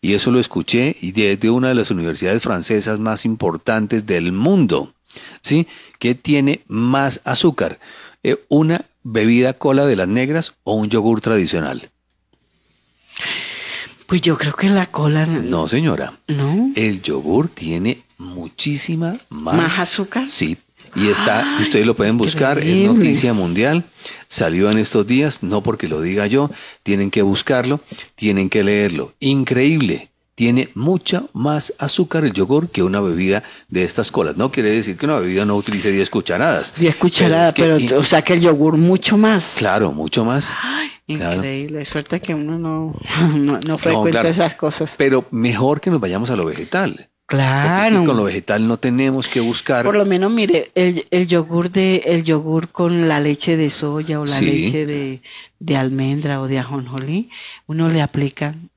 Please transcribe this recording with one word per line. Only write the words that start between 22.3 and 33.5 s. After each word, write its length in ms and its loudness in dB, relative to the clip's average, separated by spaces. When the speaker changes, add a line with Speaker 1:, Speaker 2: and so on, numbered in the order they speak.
Speaker 1:
es 60 -2
Speaker 2:
increíble. 280 4
Speaker 1:
noticia 400 2
mundial, 520 0
salió 420 0
en 80 4
estos 300 0
días, 340 0
no 220 -2
porque 240 -4
lo 140 -4
diga 260 -2
yo, 240 2
tienen 280 0
que 100 0
buscarlo, 580 0
tienen 340 0
que 160 0
leerlo. 560 0
Increíble, 880 0
tiene 400 2
mucha 560 -2
más 460 -2
azúcar 480 0
el 80 0
yogur 360 0
que 140 0
una 160 0
bebida 420 0